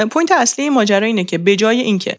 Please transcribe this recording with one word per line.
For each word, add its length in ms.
پوینت 200
اصلی 320
این 100
ماجرا 320
اینه 180
که 140
به 180
جای 260
اینکه 380